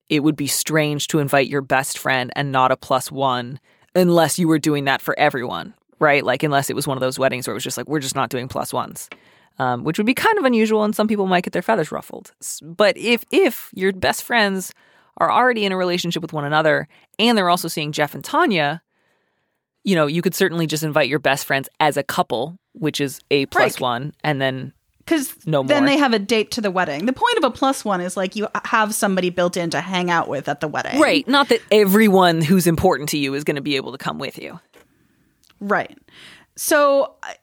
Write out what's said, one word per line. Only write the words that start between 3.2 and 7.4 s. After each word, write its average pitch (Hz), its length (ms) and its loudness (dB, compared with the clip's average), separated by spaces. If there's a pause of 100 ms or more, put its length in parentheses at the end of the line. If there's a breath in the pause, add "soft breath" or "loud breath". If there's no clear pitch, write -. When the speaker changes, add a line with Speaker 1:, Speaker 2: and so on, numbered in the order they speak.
Speaker 1:
unless 170 460 4
you 175 80 0
were 160 100 4
doing 143 280 0
that 135 160 0
for - 180 -4
everyone, 120 540 -2 (260)
right? 143 240 4
Like, 127 200 -2
unless 143 260 0
it 127 80 -4
was 120 100 -4
one 139 80 -2
of 131 60 -6
those 131 180 -2
weddings 131 260 0